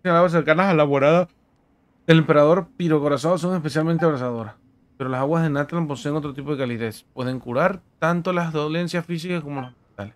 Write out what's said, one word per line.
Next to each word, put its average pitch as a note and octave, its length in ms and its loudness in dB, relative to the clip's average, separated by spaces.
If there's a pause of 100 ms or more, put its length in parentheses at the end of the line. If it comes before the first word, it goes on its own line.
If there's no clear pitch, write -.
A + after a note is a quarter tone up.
Las F3 120 2
aguas F3 180 4
cercanas E3 380 2
a F3 40 4
la D3+ 120 4
morada C#3+ 420 4 (760)
del E3 120 6
emperador D#3 580 4
Pirocorazado D3+ 640 0
son F3+ 160 -2
especialmente D#3+ 500 0
abrasadoras. B2 500 -2 (420)
Pero C3 140 -6
las B2+ 100 -2
aguas D#3+ 220 0
de D#3 80 0
Natlan D3 380 -2
poseen C#3+ 260 -6
otro D3 200 -6
tipo C#3 180 -8
de C#3+ 60 -4
calidez. A#2 460 -6 (100)
Pueden B2+ 260 -6
curar D#3+ 420 -2 (160)
tanto F3 340 0
las E3+ 200 -2
dolencias D#3+ 520 -4
físicas E3+ 380 -6
como C#3+ 180 -8
las B2 120 -12
mentales. - 440 -16